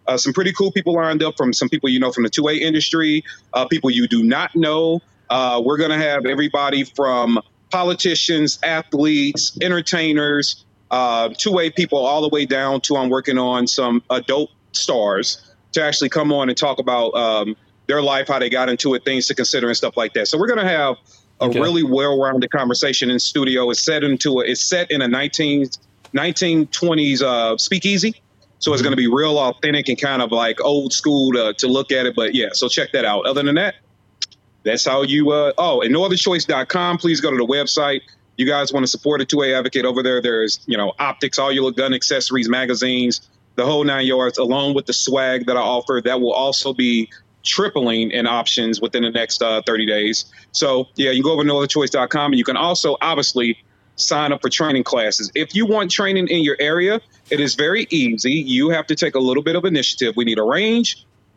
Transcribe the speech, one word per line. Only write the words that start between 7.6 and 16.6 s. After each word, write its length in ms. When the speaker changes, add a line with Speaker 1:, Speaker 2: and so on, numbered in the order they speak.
Speaker 1:
politicians, 920
athletes, 1000
entertainers, 1040
uh, 440
two 220
A 120
people, 280
all 240
the 60
way 180
down 360
to 140
I'm 140
working 280
on 280
some 420
adult 420
stars 680
to 100
actually 280
come 220
on 160
and 80
talk 220